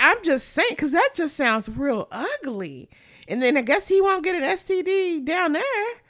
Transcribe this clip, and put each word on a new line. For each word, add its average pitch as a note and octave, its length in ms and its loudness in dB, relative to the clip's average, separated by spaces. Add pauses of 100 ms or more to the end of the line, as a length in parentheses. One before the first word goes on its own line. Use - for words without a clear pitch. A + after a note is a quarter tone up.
I'm G4 240 4
just C#4+ 260 0
saying, F#4 260 0
'cause D4 140 -2
that F#4+ 240 4
just E4 220 -4
sounds A3+ 320 0
real A#3 420 -2
ugly. A#3 760 -8 (400)
And A3+ 140 -4
then C4+ 140 4
I C4+ 60 2
guess C#4 240 0
he F#4+ 140 4
won't F#4+ 240 2
get F#4 100 0
an E4+ 80 -2
S F4 220 -2
T F#4 180 -2
D F4+ 380 0
down D#4+ 320 0
there. E4 100 0 (480)